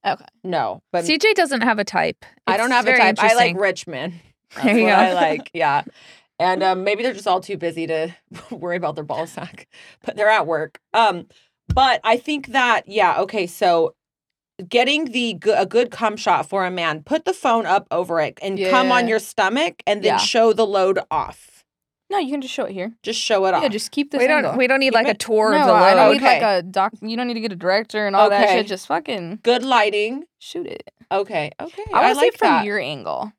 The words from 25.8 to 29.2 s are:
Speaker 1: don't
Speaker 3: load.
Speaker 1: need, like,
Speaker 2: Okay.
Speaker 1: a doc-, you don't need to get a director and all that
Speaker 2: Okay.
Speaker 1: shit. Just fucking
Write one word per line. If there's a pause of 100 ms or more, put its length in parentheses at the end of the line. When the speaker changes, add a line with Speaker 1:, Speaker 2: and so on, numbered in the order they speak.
Speaker 1:
don't (100)
Speaker 3:
load.
Speaker 1:
need,
like,
Speaker 2:
Okay.
Speaker 1:
a
doc-,
you
don't
need
to
get
a
director
and
all
that
Speaker 2:
Okay.
Speaker 1:
shit.
Just
fucking